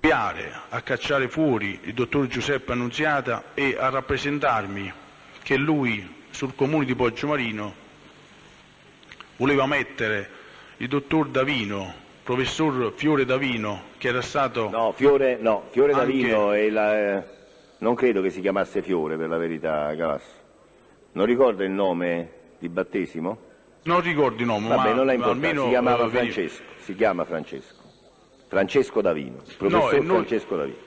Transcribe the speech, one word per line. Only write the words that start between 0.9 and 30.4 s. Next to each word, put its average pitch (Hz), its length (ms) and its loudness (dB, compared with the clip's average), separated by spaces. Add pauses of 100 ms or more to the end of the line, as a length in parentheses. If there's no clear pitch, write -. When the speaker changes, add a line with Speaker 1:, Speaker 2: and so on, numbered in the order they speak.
Speaker 1:
fuori 113 540 0
il 95 120 -10
dottor 127 340 0
Giuseppe 123 440 -4
Annunziata 123 800 -2
e 139 240 0
a 131 100 0
rappresentarmi 127 1040 -2 (500)
che 135 140 0
lui 127 580 0 (160)
sul 127 240 -8
comune 147 300 0
di 127 100 0
Poggiomarino 117 800 -2 (1600)
voleva 135 300 4
mettere 117 640 -2 (460)
il - 120 -8
dottor 143 400 0
Davino, 113 640 -2 (300)
professor 127 720 0
Fiore 143 300 2
Davino, 120 580 -2 (160)
che 127 100 -2
era 123 140 0
stato 120 460 -2
Speaker 2:
No, 110 240 0
Fiore, 135 480 6
no, 110 300 2
Fiore 139 220 4
Speaker 1:
anche 135 140 2
Speaker 2:
Davino 117 460 2
è 107 180 4
la, 107 480 2
eh, 95 60 -6 (540)
non 113 180 2
credo 117 260 2
che 95 80 2
si 90 100 -10
chiamasse 95 420 0
Fiore, 80 340 -2
per 80 120 -4
la 82 100 -2
verità, 78 560 -2
Galasso. 78 500 -6 (680)
Non 98 140 2
ricorda 120 380 4
il 95 60 -2
nome 87 600 -2 (280)
di 85 100 -8
battesimo? 90 680 -4 (440)
Speaker 1:
Non 175 200 2
ricordo 147 380 0
il 120 60 0
nome, 110 220 0
Speaker 2:
Vabbè, 127 220 4
Speaker 1:
ma 113 40 2
Speaker 2:
non 131 140 4
ha 131 60 4
importanza, 123 340 0
Speaker 1:
almeno, 151 160 -2
Speaker 2:
si 127 60 2
chiamava 123 340 4
Speaker 1:
eh, 113 40 0
vedi 120 220 0
Speaker 2:
Francesco, 95 320 -6 (200)
si 98 120 -10
chiama 92 300 2
Francesco. 76 600 -10 (640)
Francesco 98 520 0
Davino, 76 380 -2
Speaker 1:
No, - 40 -20 (140)
Speaker 2:
professor 101 380 2
Speaker 1:
e 143 60 4
noi 175 240 2
Speaker 2:
Francesco 107 320 -4